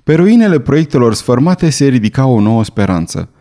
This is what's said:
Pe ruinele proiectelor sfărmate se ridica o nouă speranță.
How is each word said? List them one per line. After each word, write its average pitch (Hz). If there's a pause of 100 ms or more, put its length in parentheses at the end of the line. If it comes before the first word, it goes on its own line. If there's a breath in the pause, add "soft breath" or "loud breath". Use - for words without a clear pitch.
Pe 151
ruinele 202
proiectelor 135
sfărmate 156
se 139
ridica 127
o 123
nouă 110
speranță. 90 (120)